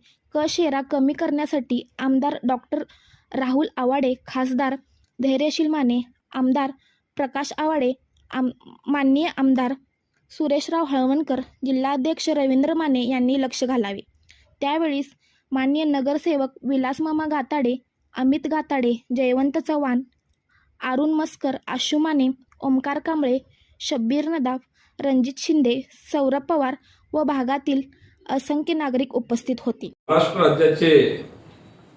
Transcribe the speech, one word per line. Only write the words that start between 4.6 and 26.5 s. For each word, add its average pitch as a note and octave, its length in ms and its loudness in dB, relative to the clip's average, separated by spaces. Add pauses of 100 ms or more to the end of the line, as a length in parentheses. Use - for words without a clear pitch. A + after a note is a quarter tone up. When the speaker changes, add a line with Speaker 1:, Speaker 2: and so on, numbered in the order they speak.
Speaker 1:
धैर्यशील C#4+ 440 0
माने, C4 340 0 (340)
आमदार C4 360 0 (460)
प्रकाश C#4 420 -4
आवाडे, D4+ 340 0 (380)
आम-, B3+ 200 -2 (360)
माननीय C#4+ 400 2 (100)
आमदार C4 360 2 (580)
सुरेशराव D#4 540 -2
हळवणकर, C4+ 560 0 (240)
जिल्हाध्यक्ष C4+ 640 -2
रवींद्र C#4+ 460 2
माने C4+ 340 0
यांनी C4 340 2
लक्ष C4 220 -4
घालावे." G#3+ 360 -2 (600)
त्यावेळीस C#4+ 500 -2 (420)
माननीय C4+ 320 0
नगरसेवक C#4+ 640 0 (200)
विलास C4+ 320 0
मामा D#4 240 -2
गाताडे, C4+ 580 -2 (340)
अमित C#4 340 0
गाताडे, C4+ 540 -2 (120)
जयवंत C4 420 2
चव्हाण, C#4+ 420 0 (840)
अरुण C4+ 260 0
मस्कर, D#4 460 -2 (100)
आशू B3+ 320 -2
माने, D4+ 300 2 (320)
ओमकार C4+ 380 0
कांबळे, D4 400 0 (420)
शब्बीर C#4 480 -2
नदाफ, C4 320 -2 (400)
रणजित C4+ 360 2
शिंदे, C4+ 440 2 (320)
सौरभ C#4 300 2
पवार C#4 320 0 (380)